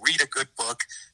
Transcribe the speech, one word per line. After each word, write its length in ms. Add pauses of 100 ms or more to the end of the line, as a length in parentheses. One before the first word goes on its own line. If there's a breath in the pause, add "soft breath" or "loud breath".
read 160
a 60
good 220 (100)
book. 220 (340 loud breath)